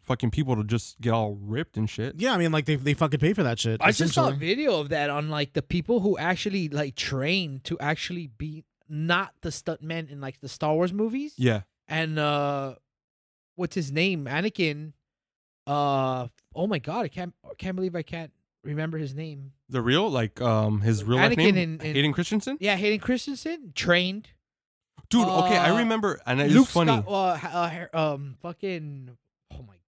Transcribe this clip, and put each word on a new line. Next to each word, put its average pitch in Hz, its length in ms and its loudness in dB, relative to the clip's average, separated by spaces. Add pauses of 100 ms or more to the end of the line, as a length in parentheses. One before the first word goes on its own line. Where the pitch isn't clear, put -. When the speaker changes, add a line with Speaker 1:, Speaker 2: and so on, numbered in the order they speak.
Speaker 1:
fucking 120 300 -2
people 131 240 0
to 107 80 0
just 113 360 -4
get 113 120 0
all 107 240 0
ripped 104 400 -6
and 110 120 0
shit. 120 300 -6
Speaker 2:
Yeah, 247 160 0
I 190 40 2
mean, 165 120 4
like, 156 140 0
they, 156 100 2
they 139 200 0
fucking 147 260 0
pay 156 120 4
for 202 120 0
that 117 160 0
shit, 110 200 0
Speaker 3:
I - 120 4
just 160 220 2
saw - 100 4
a - 40 4
Speaker 2:
essentially. 147 200 -2
Speaker 3:
video 233 320 2
of 143 80 -6
that 147 200 0
on, 147 220 -2
like, 147 220 -4
the 147 100 -2
people 208 380 0
who 190 180 2
actually, 180 500 -2
like, 143 280 -4
train 143 680 -2
to 170 140 -6
actually 160 480 -4
be 151 380 -12 (240)
not 165 540 -2
the 165 80 -4
stuntmen 160 600 -8
in, 143 100 -14
like, 135 200 -10
the 139 80 -14
Star 156 260 0
Wars 175 180 2
movies. 226 440 -2
Speaker 1:
Yeah. 117 240 4 (260)
Speaker 3:
And, 156 320 -2
uh, 143 580 0 (800)
what's 175 220 -4
his 147 160 -4
name? 165 320 0
Anakin. 156 680 -2 (720)
Uh, 135 600 0 (300)
oh 170 100 0
my 208 140 0
God, 196 240 -4
I 156 40 -4
can't, 180 260 -10 (140)
I 466 60 -14
can't 185 220 -6
believe 185 180 -2
I 170 80 -4
can't 165 300 -10 (320)
remember 160 340 -4
his 139 160 -6
name. 143 380 -12 (160)
Speaker 1:
The 127 140 -2
real, 151 260 4
like, 123 320 0
um, 110 420 4
his 107 200 4
real 117 160 2
life 214 140 6
Speaker 3:
Anakin 240 40 2 (180)
Speaker 1:
name? - 20 4
Speaker 3:
in, 160 240 -2
in 156 140 -4
Speaker 1:
Hayden 143 180 4
Christensen? 214 480 -2
Speaker 3:
Yeah, 202 160 2
Hayden 208 240 0
Christensen 262 760 -4
trained. 180 540 0 (840)
Speaker 1:
Dude, 233 160 6
okay, 185 300 4
I 175 140 4
Speaker 3:
Uh, 220 80 4
Speaker 1:
remember, 220 460 0
and 127 160 0
it 143 100 4
Speaker 3:
Luke 240 160 10
Speaker 1:
was - 40 -8
funny. 165 220 4
Speaker 3:
Scott-, 110 160 2
uh, 190 280 0
ha-, 170 120 -8 (160)
uh, 170 280 -6
ha-, 156 220 0
um, 139 280 -12
fucking, 151 760 -10 (360)
oh 147 140 -14
my 98 80 -20 (140)